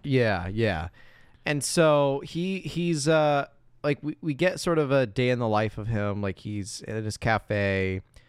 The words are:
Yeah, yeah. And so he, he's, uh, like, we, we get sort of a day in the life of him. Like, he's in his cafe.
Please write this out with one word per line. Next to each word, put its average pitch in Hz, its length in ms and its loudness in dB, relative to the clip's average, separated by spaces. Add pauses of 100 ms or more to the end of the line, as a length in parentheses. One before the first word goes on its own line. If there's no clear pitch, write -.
Yeah, 110 460 2
yeah. 95 400 0 (560)
And 147 180 -2
so 147 600 2
he, 185 340 -4
he's, 160 480 -2
uh, 151 400 4 (360)
like, 147 180 0
we, 151 200 -6
we 156 120 -4
get 185 260 0
sort 170 200 0
of 139 120 0
a 135 140 4
day 123 240 0
in 123 100 2
the 120 80 0
life 107 300 0
of 107 100 -8
him. 104 340 -2
Like, 98 180 -4
he's 104 420 -8
in 110 240 -6
his 107 120 -4
cafe. 98 840 0 (280)